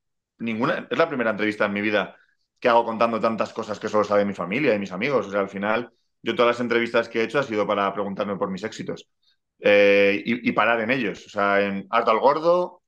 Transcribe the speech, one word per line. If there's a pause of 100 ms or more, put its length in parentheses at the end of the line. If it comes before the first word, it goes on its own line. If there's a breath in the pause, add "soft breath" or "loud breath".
(400)
Ninguna,
es
la
primera
entrevista
en
mi
vida (440 soft breath)
que
hago
contando
tantas
cosas
que
solo
sabe
mi
familia
y
mis
amigos.
O
sea,
al
final, (320)
yo
todas
las
entrevistas
que
he
hecho
ha
sido
para
preguntarme
por
mis
éxitos, (500)
eh,
y,
y
parar
en
ellos.
O
sea,
en
"Harto
al
gordo",